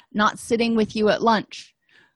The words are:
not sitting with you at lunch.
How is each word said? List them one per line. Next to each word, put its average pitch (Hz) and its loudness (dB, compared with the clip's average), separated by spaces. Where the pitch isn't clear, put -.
not 214 0
sitting 233 -2
with 220 0
you 214 2
at - 2
lunch. - -2